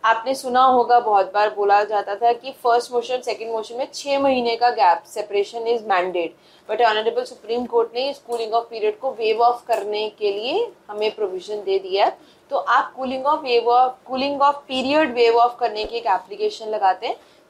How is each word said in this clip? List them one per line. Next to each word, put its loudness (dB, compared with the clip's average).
आपने 0
सुना 0
होगा, 6
बहुत 2
बार 2
बोला 2
जाता -4
था 2
कि -6
first 2
motion, -2
second -6
motion -6
में -4
छः -2
महीने 2
का 2
gap, 2
separation -4
is 0
mandate, -2
but 0
Honorable 0
Supreme -6
Court 0
ने -2
इस -10
cooling -6
off 0
period -2
को -4
wave -2
off 2
करने -2
के -4
लिए -2
हमें -2
provision -6
दे 0
दिया 0
है। -2
तो -4
आप 0
cooling -6
off 0
wave 2
off, 4
cooling -2
off 2
period 0
wave 4
ऑफ 4
करने -2
की -8
एक -6
application -4
लगाते 0
हैं, -4